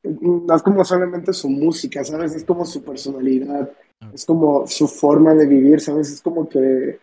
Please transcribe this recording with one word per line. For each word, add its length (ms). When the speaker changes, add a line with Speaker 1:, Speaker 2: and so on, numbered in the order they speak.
Speaker 1:
No 520
es 80
como 220
solamente 480
su 160
música, 560
¿sabes? 300
Es 100
como 220
su 160
personalidad, 880
Speaker 2:
Ok. 120
Speaker 1:
es 120
como 400
su 200
forma 480
de 120
vivir, 340
¿sabes? 320
Es 100
como 260
que 540